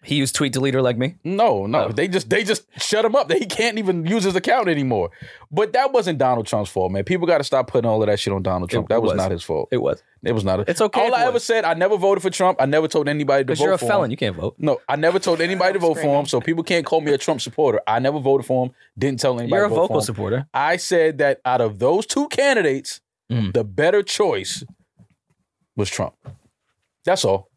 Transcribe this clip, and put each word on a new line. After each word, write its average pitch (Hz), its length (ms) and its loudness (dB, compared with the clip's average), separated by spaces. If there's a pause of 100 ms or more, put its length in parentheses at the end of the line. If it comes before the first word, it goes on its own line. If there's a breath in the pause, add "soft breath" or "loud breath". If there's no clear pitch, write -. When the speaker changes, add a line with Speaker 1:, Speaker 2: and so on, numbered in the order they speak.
Speaker 1:
He 143 100 -2
used 135 200 0
tweet 139 180 0
deleter 131 300 0
like 123 140 2
me? 131 260 -2
Speaker 2:
No, 180 420 0
no, 120 200 0
Speaker 1:
Oh. - 40 -4
Speaker 2:
they 135 200 -2
just, 175 200 -2
they 208 140 0
just 202 220 -4 (120)
shut 220 280 0
him 226 100 0
up. 269 160 2
He 285 140 0
can't 214 320 -2
even 185 280 -2
use 190 200 0
his 190 100 0
account 240 320 0
anymore. 131 440 0 (380 loud breath)
But 214 240 0
that 269 200 2
wasn't 180 260 0
Donald 123 260 2
Trump's 104 240 -2
fault, 92 220 -2
man. 98 140 -2
People 175 200 0
gotta 160 200 2
stop 131 220 0
putting 117 220 0
all 107 140 2
of 104 40 2
that 104 120 2
shit 98 140 -2
on 95 100 -2
Donald 90 260 -2
Speaker 1:
It, - 40 -4
Speaker 2:
Trump. - 160 -2
That 107 60 2
Speaker 1:
it 117 60 2
Speaker 2:
was 110 120 0
Speaker 1:
was. 104 40 0
Speaker 2:
not 95 140 0
his 85 120 -6
fault. - 280 -4
Speaker 1:
It 127 60 -2
was. - 260 -4 (180)
Speaker 2:
It 117 120 -2
was 107 100 -2
not. 95 160 0
A, 104 100 -4
Speaker 1:
It's 170 120 0
okay 214 220 0
Speaker 2:
all 226 40 2
Speaker 1:
if 247 60 2
Speaker 2:
I 233 80 2
Speaker 1:
it - 60 4
Speaker 2:
ever 254 80 0
Speaker 1:
was. 233 100 -2
Speaker 2:
said, 226 180 2
I 165 100 0
never 185 220 2
voted 196 260 2
for 190 80 -2
Trump. 175 320 0
I 135 40 4
never 151 240 2
told 147 180 0
anybody 139 380 2
to - 20 -6
Speaker 1:
'Cause 156 120 -2
Speaker 2:
vote 147 40 4
Speaker 1:
you're 190 120 2
a - 20 -4
Speaker 2:
for - 100 -2
Speaker 1:
felon. 202 180 2
Speaker 2:
him. 113 60 -4
Speaker 1:
You - 60 -6
can't 101 180 -2
vote. 80 220 -6
Speaker 2:
No, 147 320 0
I 139 80 0
never 170 220 2
told 170 200 0
anybody 185 320 0
to 190 80 -2
vote 170 140 2
for 160 80 -4
him. 156 80 -2
Speaker 3:
Screaming. 143 160 2
Speaker 2:
So 127 160 -2
people 165 240 -2
can't 170 200 0
call 160 140 0
me 147 140 0
a 139 40 2
Trump 143 220 -2
supporter. 123 480 0
I 113 120 2
never 139 200 0
voted 135 260 2
for 127 200 0
him. 127 80 -10 (260 soft breath)
Didn't 131 220 -2
tell 127 180 0
anybody 117 160 -2
Speaker 1:
You're 208 100 2
a 202 40 0
Speaker 2:
to - 60 0
vote 160 80 2
Speaker 1:
vocal 202 120 -2
Speaker 2:
for 151 60 2
him. - 40 -2
Speaker 1:
supporter. 110 480 -4
Speaker 2:
I 151 220 0
said 160 440 2
that 139 260 2
out 127 160 2
of 107 180 -2
those 165 260 2
two 285 220 -2
candidates, 220 720 0 (320)
Speaker 1:
Mm. 107 220 -2
Speaker 2:
the 117 100 2
better 156 400 2
choice 135 640 -2 (1120)
was 101 120 -2
Trump. - 240 -6 (920)
That's 180 200 0
all. 98 320 0